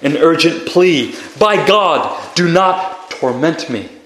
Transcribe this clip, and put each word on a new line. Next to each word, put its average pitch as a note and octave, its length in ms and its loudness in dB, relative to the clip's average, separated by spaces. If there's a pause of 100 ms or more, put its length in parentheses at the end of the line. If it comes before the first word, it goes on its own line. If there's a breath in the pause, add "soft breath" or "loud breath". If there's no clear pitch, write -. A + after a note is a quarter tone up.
an C#3+ 160 0
urgent D#3+ 480 2
plea, E3+ 480 2 (240 loud breath)
"'by G#3 280 2
God, - 680 0
do F3 140 2
not F#3 600 0
torment C3+ 600 -4
me.'" G2+ 180 -8 (180)